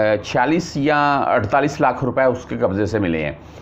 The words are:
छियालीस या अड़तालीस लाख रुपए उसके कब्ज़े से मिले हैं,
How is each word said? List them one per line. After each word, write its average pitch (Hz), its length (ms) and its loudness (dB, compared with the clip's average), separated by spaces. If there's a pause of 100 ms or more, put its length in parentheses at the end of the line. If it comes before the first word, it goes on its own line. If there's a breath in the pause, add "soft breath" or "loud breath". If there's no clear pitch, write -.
(240)
छियालीस 147 520 0
या 143 400 2
अड़तालीस 135 640 0
लाख 131 240 0
रुपए 127 200 0
उसके 123 320 -2
कब्ज़े 104 300 0
से 107 120 -2
मिले 85 200 0
हैं, 76 200 -4 (240 loud breath)